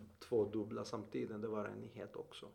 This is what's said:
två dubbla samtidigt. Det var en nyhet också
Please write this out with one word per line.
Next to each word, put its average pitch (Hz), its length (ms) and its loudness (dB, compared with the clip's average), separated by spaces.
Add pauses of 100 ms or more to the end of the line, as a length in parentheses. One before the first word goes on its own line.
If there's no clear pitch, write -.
(180)
två 110 260 6
dubbla 110 400 0
samtidigt. 110 580 -2
Det 110 60 0
var 107 160 2
en 104 160 -4
nyhet 101 360 -8
också - 380 -8